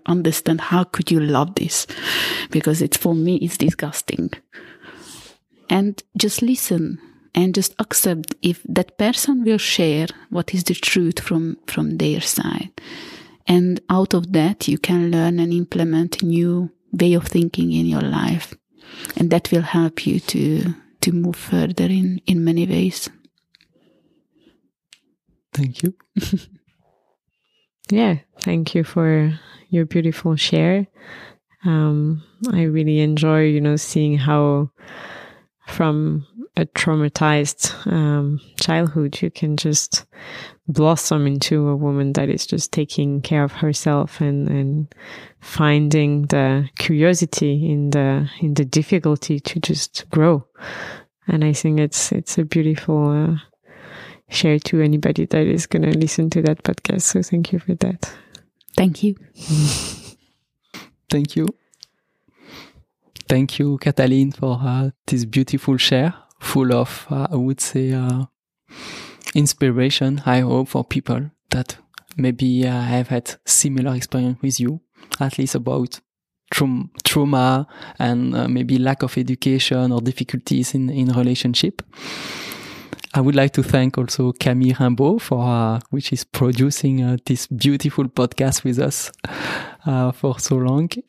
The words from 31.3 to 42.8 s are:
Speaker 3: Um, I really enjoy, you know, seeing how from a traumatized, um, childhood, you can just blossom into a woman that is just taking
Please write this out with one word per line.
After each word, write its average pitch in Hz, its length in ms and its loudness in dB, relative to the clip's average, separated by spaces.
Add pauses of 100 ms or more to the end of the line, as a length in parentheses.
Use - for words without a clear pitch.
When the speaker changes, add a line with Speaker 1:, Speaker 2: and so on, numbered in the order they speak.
Speaker 3:
Um, 156 580 0 (280)
I 170 120 2
really 156 360 2
enjoy, 156 460 4
you 151 140 4
know, 147 180 2
seeing 151 400 0
how 147 520 2 (1000)
from 156 580 0 (300)
a 165 100 0
traumatized, 151 1080 0 (180)
um, 147 500 0 (180)
childhood, 160 640 0
you 170 100 -2
can 151 260 -4
just - 480 -2 (640)
blossom 151 580 2
into 143 420 2
a 143 80 2
woman 139 380 0
that 143 160 0
is - 160 -2
just - 260 -4
taking 143 500 -2